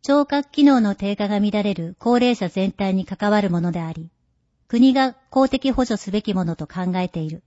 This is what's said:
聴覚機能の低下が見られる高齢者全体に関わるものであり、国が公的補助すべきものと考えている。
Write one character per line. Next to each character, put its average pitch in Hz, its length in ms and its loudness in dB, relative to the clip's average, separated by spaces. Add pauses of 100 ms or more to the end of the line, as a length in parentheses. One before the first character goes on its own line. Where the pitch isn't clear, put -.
聴 285 240 2
覚 285 240 -4
機 294 120 2
能 269 180 6
の 202 120 0
低 202 220 -4
下 208 120 -4
が 202 120 0
見 208 100 2
ら 208 140 -2
れ 202 100 -2
る 170 240 -8
高 240 220 2
齢 247 160 2
者 180 120 -4
全 190 240 -2
体 190 220 -4
に 190 120 -2
関 208 260 -2
わ 208 100 2
る 202 80 0
も 170 100 0
の 170 120 -2
で 165 100 -6
あ 165 100 -8
り、 165 200 -14 (560)
国 254 260 4
が 262 200 0 (180)
公 262 180 2
的 269 220 -2
補 247 140 0
助 220 120 -4
す - 140 -8
べ 208 100 -2
き 202 140 -4
も 185 100 0
の 165 100 -4
と 151 120 -10
考 180 300 -6
え 180 120 -4
て 165 120 -8
い 156 100 -6
る。 170 140 -14